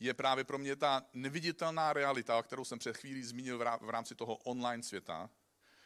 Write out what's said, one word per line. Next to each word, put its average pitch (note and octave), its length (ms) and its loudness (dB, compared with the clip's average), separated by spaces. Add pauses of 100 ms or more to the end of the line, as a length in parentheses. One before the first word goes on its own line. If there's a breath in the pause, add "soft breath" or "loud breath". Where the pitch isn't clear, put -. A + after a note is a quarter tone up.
je B2 140 0
právě C3+ 300 4
pro C#3 140 -4
mě C#3 180 -2
ta C#3 360 4
neviditelná D#3+ 800 0
realita, C3+ 460 4
o A#2 40 2
kterou C3 220 -6
jsem A#2 140 -6
před A2+ 180 -4
chvílí C3+ 260 -8
zmínil A#2+ 360 -4
v A#2 40 2
rá-, A#2 240 2
v A2 40 -4
rámci A#2 240 -2
toho A2+ 220 -2
online B2 460 -2
světa, F2+ 480 -6 (540 soft breath)